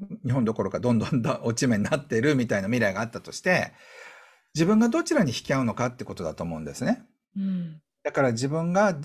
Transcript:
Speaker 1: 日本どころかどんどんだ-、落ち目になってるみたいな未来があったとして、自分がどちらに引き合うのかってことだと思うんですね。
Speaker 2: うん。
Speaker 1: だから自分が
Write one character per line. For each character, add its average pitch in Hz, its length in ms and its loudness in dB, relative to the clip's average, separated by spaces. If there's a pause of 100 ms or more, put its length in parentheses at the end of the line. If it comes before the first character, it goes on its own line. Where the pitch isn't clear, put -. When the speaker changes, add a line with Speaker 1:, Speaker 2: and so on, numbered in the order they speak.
(240)
Speaker 1:
日 123 60 0
本 127 160 2
ど 110 80 0
こ 104 80 -2
ろ 95 80 -4
か 87 100 -4
ど 120 140 4
ん 113 40 4
ど 107 160 0
ん 127 60 2
だ-、 127 240 -2
落 117 100 0
ち 139 120 0
目 117 100 4
に 101 80 0
な 156 140 0
っ 147 80 -12
て 117 160 0
る 147 140 4
み 123 100 0
た 107 120 0
い 98 40 -2
な 95 60 -4
未 123 120 2
来 101 140 2
が 101 80 -4
あ - 20 -4
っ 117 60 -8
た 98 100 -10
と - 120 -16
し - 100 -12
て、 175 320 2 (800)
自 156 100 2
分 214 140 6
が 233 100 6
ど 320 160 2
ち 339 100 0
ら 262 100 4
に 135 60 2
引 113 140 -4
き - 80 -2
合 135 60 2
う 131 80 0
の 107 80 -2
か 120 120 0
っ 123 100 -6
て - 80 -12
こ 101 100 -10
と 90 100 -6
だ 78 100 -4
と - 80 -8
思 85 140 -6
う 78 40 -8
ん 78 40 -10
で 71 80 -8
す - 120 -8
ね。 240 200 0 (320)
Speaker 2:
う 196 40 -6
ん。 175 420 -6 (200)
Speaker 1:
だ 147 100 -6
か 147 100 2
ら 127 100 4
自 120 160 -2
分 165 240 -2
が 190 320 2